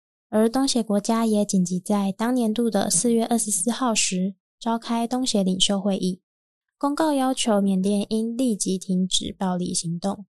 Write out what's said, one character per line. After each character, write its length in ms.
而 220
东 180
协 140
国 180
家 240
也 220
紧 180
急 160
在 320
当 220
年 180
度 160
的 220
四 240
月 100
二 140
十 120
四 200
号 240
时 400
召 180
开 280
东 180
协 180
领 160
袖 220
会 160
议， 240
公 180
告 200
要 180
求 260
缅 220
甸 300
应 260
立 180
即 220
停 320
止 300
暴 180
力 160
行 260
动。 300